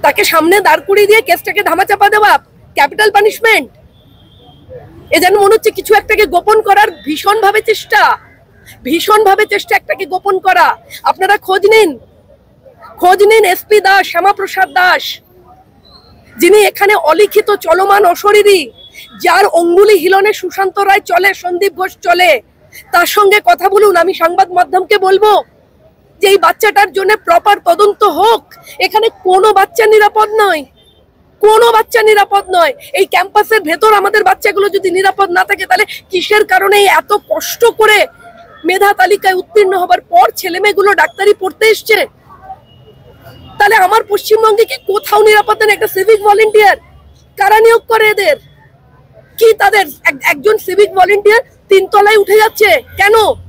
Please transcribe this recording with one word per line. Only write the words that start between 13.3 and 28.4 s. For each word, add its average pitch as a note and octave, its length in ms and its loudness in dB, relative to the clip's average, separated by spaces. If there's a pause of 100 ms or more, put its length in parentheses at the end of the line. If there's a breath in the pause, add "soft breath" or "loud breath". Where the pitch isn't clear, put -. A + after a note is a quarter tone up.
এসপি F#4+ 360 0
দাস, F#4+ 260 0
শ্যামাপ্রসাদ F#4+ 600 -4
দাস, F4+ 500 -4 (1200)
যিনি G4 280 4
এখানে G4+ 300 0
অলিখিত G4 560 0
চলমান G4 540 0
অশরীরী, G4 680 2 (500 loud breath)
যার F4 240 2
অঙ্গুলি F4 480 2
হিলনে G4 400 0
সুশান্ত F#4+ 460 -6
রায় G4+ 200 0
চলে, F#4 340 -2
সন্দীপ F4+ 400 -6
ঘোষ F#4 280 -8
চলে, F4 400 0 (500 loud breath)
তার F4 140 0
সঙ্গে G4+ 400 0
কথা F4 240 0
বলুন। G4 260 2
আমি E4+ 180 0
সংবাদ F4+ 380 -2
মাধ্যমকে F#4 460 -2
বলবো F#4+ 460 2 (800)
যে G4 60 0
এই G4 100 4
বাচ্চাটার G4+ 540 0
জন্য G4 260 -2
proper F4 480 0
তদন্ত F#4 380 0
হোক। G4 500 -2 (260 loud breath)